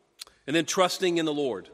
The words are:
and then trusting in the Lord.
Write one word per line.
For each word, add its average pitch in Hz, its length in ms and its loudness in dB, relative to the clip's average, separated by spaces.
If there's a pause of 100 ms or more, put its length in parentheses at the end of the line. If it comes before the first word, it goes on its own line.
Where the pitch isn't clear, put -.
(460)
and 135 80 -2
then 165 100 2
trusting 180 540 0
in 165 60 0
the 151 100 -2
Lord. 120 400 -4